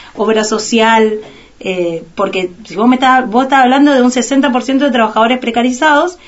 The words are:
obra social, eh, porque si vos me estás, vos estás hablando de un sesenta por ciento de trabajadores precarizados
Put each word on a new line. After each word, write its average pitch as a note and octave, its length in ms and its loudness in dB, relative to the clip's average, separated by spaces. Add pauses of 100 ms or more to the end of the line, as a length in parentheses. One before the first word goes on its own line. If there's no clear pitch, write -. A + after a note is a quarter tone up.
(160)
obra A3 280 0
social, A3 760 0 (400)
eh, E3+ 440 -6 (120)
porque F#3+ 360 -4 (140)
si D#3+ 100 -16
vos A3 120 0
me B3+ 80 4
estás, B3+ 340 2
vos A#3+ 140 0
estás C4+ 200 2
hablando C#4 300 4
de B3+ 80 2
un B3 100 2
sesenta C4+ 400 0
por A#3+ 120 -2
ciento C4+ 220 0
de C#4 60 0
trabajadores A#3 480 0
precarizados D4 800 0 (100)